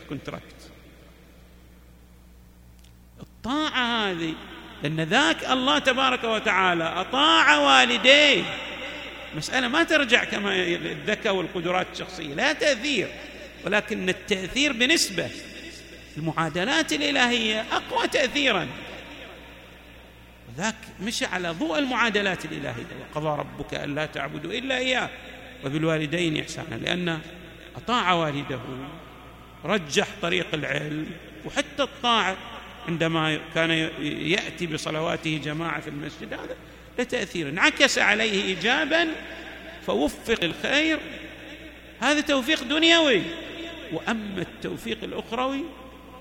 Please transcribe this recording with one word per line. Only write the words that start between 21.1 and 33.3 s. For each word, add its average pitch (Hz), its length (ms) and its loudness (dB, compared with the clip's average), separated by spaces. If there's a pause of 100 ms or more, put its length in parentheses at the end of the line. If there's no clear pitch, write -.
على 180 240 -2
ضوء 302 300 0
المعادلات 214 680 2
الإلهية: 139 400 -6 (160)
"وقضى 151 380 -2
ربك 139 340 -8
ألا 147 320 -4
تعبدوا 151 460 -6
إلا 254 260 -2
إياه 254 320 0 (560)
وبالوالدين 156 760 0
إحسانا"، - 340 -8
لأن 170 440 -2 (560)
أطاع 196 380 2
والده، 143 460 0 (1040)
رجح 170 420 0 (140)
طريق 175 320 0
العلم، 151 580 -2 (340)
وحتى - 380 -4
الطاعة 208 540 0 (500)
عندما 160 520 2 (160)